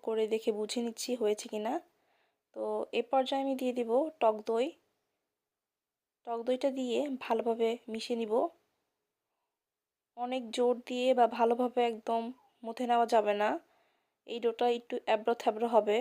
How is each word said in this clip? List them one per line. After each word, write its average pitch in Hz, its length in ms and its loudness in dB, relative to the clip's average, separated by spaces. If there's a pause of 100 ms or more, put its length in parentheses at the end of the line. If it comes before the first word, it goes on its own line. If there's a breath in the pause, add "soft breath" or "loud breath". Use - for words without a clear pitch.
করে 220 180 0 (100)
দেখে 220 160 -2 (100)
বুঝে 214 220 -4
নিচ্ছি 233 300 -6 (100)
হয়েছে 214 280 0
কি 214 160 -6
না। 240 80 -2 (840)
তো 220 80 -6 (360)
এ - 100 0
পর্যায়ে 269 340 0
আমি 269 120 -2
দিয়ে 254 180 -2
দিব 240 180 -4 (280)
টক 220 160 4 (100)
দই। 233 200 0 (1600)
টক 233 180 -4
দইটা 254 240 0 (100)
দিয়ে 240 200 -2 (260)
ভালোভাবে 226 440 0 (240)
মিশিয়ে 226 280 -4
নিব। 214 140 -2 (1800)
অনেক 247 340 -4
জোর 247 240 2 (100)
দিয়ে 247 220 -2 (120)
বা 240 60 8 (120)
ভালোভাবে 240 440 2 (100)
একদম 226 300 -4 (420)
মথে 233 240 -6
নেওয়া 233 260 4
যাবে 208 200 6
না, 208 160 2 (800)
এই 233 120 -8
ডোটা 226 260 0 (120)
একটু 240 180 -10 (120)
এবড়ো 220 280 2
থেবড়ো 226 320 0
হবে। 214 340 4